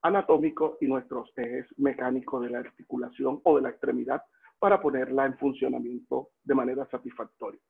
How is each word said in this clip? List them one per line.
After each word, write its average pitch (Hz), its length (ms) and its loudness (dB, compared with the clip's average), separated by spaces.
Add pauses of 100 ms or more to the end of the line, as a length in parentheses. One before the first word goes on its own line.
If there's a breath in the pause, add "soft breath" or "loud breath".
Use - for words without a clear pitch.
anatómicos 160 800 2
y 143 60 0
nuestros 127 500 -4
ejes 123 300 -6 (120)
mecánicos 127 640 -2
de 120 60 -4
la 120 120 -4
articulación 127 840 -6
o 156 120 8
de 139 60 4
la 131 60 -2
extremidad 123 540 -4 (360 soft breath)
para 196 220 4
ponerla 131 460 0
en 131 100 -2
funcionamiento 131 920 -2 (120)
de 139 120 2
manera 131 320 0
satisfactoria. - 840 -10